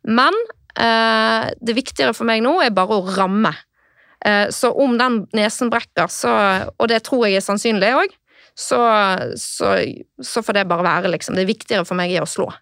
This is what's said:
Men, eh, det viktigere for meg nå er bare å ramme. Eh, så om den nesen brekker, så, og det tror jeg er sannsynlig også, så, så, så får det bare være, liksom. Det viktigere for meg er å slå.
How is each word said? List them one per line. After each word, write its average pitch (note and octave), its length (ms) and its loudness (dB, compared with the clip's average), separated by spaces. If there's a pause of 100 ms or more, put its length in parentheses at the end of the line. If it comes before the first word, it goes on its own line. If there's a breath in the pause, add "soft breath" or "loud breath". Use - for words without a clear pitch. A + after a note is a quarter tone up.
Men, B3+ 260 4 (460)
eh, A3+ 680 2 (100)
det A3+ 160 -4
viktigere B3 400 -2
for - 100 -6
meg A3+ 160 2
nå B3+ 120 2 (100)
er B3+ 80 2
bare F#3+ 240 0
å F#3+ 220 -2
ramme. F#3+ 340 2 (760 soft breath)
Eh, G3+ 240 2
så - 220 0
om B3+ 260 2
den A#3 360 0
nesen A3 360 0
brekker, A3+ 380 -2
så, - 240 -4 (480)
og A3+ 80 2
det A3+ 160 0
tror A#3+ 240 0
jeg G3 80 2
er G3 80 0
sannsynlig G#3 520 0
også, F#4+ 200 0 (440 soft breath)
så, B3+ 200 0 (600)
så, - 340 -2 (500)
så - 200 -4
får A3 140 -4
det G3 100 2
bare E3+ 160 0
være, F3 300 0
liksom. - 220 -6
Det F#3 120 0
viktigere G#3 400 -2
for F#3 80 -4
meg F3+ 160 -2
er F3+ 120 -2
å D#3+ 40 -6
slå. - 220 -4 (120)